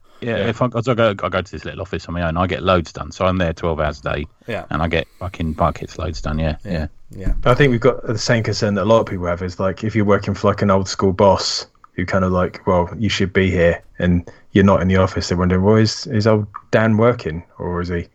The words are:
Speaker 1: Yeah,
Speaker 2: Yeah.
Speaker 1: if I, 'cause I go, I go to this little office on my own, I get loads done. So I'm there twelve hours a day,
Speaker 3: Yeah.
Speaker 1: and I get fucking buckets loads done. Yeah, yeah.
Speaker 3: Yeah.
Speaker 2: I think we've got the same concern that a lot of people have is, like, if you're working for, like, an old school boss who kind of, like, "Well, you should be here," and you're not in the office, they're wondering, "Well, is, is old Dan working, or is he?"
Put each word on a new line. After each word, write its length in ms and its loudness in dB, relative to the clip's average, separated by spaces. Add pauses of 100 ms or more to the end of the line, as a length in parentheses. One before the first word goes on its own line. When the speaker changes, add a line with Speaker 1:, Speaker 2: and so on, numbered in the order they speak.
(200)
Speaker 1:
Yeah, 160 -4
Speaker 2:
Yeah. 120 -2
Speaker 1:
if 120 -4
I, 80 2
'cause 200 -4
I 60 2
go, 280 2
I 80 -2
go 100 -2
to 100 -8
this 140 -12
little 160 -10
office 260 -8
on 60 -10
my 160 -4
own, 80 -2
I 100 2
get 160 -4
loads 300 0
done. 200 -12
So 120 -2
I'm 140 2
there 160 0
twelve 260 -2
hours 200 -4
a 140 -6
day, 120 -6 (200)
Speaker 3:
Yeah. 220 -8
Speaker 1:
and 140 -4
I 60 2
get 200 -2 (100)
fucking 360 -6
buckets 440 -4
loads 220 -8
done. 180 -4
Yeah, 240 -2
yeah. 260 -6 (240)
Speaker 3:
Yeah. 200 -2 (140)
Speaker 2:
I 80 6
think 160 4
we've 100 0
got 260 0
the 120 -4
same 260 0
concern 300 -2
that 80 0
a 20 0
lot 160 6
of 60 -2
people 200 -6
have 160 -4
is, 160 -6
like, 260 -2
if 120 -4
you're 80 2
working 300 2
for, 140 -4
like, 140 0
an 80 4
old 160 2
school 260 0
boss 540 2 (280)
who 120 -4
kind 180 0
of, 60 0
like, 380 -2
"Well, 280 2
you 120 -2
should 240 -2
be 180 2
here," 320 2 (160)
and 320 0 (220)
you're 120 6
not 160 6
in 60 0
the 100 2
office, 320 0
they're 100 0
wondering, 260 2
"Well, 100 4
is, 320 0
is 220 0
old 180 2 (240)
Dan 280 4
working, 440 0 (160)
or 220 -6
is 80 -6
he?" 260 -4